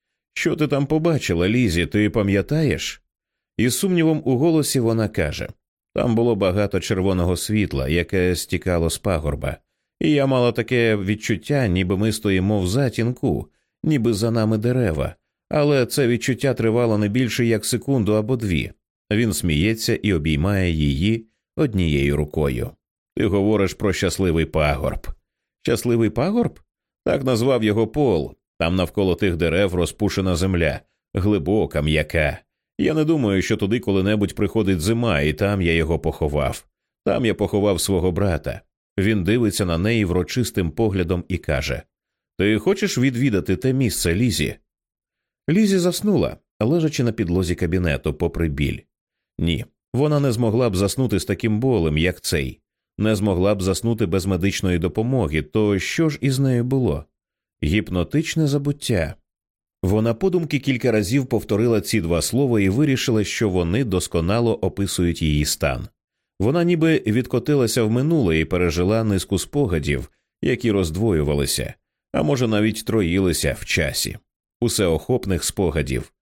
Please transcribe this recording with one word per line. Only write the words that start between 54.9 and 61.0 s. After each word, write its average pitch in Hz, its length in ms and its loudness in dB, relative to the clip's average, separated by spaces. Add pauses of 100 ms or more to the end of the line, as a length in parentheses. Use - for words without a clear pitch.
то 104 380 0
що 160 300 0
ж 143 120 -4
із 131 180 0
нею 127 240 0
було? 123 420 -2 (580)
Гіпнотичне 104 840 0
забуття. 139 680 -2 (680)
Вона 110 300 2
подумки 165 460 0
кілька 127 320 0
разів 110 340 2